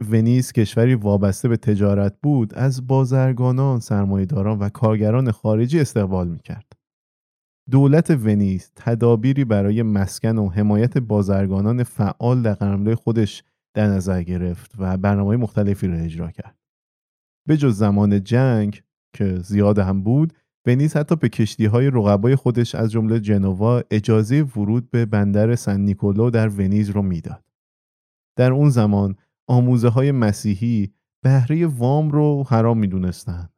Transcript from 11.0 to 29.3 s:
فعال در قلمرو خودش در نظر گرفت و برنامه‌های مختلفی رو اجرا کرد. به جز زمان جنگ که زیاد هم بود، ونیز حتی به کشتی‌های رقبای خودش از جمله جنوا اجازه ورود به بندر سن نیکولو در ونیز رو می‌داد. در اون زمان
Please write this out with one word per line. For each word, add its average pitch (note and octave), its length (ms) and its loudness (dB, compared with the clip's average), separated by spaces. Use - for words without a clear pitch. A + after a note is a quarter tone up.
فعال A#2 600 -2
در G#2+ 120 0
قلمرو G2+ 400 -2
خودش A2+ 500 -2
در G#2+ 120 0
نظر F#2 360 -2
گرفت F2+ 560 -6
و F#2+ 180 -4
برنامه‌های G2+ 400 0
مختلفی G#2 500 -2
رو E2+ 180 -4
اجرا E2 260 -10
کرد. - 280 -20
به D3+ 80 4
جز C#3 200 2
زمان G2+ 480 2
جنگ A2+ 580 0
که F#2 260 -4
زیاد G2+ 400 2
هم F#2+ 240 0
بود، C#3 300 0
ونیز C#3 300 2
حتی D3+ 200 -2
به C3 120 0
کشتی‌های A2 580 0
رقبای A2+ 500 2
خودش A#2+ 380 -2
از A2+ 160 -2
جمله A2 300 0
جنوا G2+ 680 0
اجازه A2 520 2
ورود A#2 480 -4
به A#2 160 0
بندر G#2 480 0
سن G2+ 260 -2
نیکولو G2+ 500 0
در A2 180 2
ونیز G2+ 420 -2
رو G2+ 120 -2
می‌داد. E2+ 420 -6
در B2+ 160 2
اون D3 180 2
زمان G2+ 460 2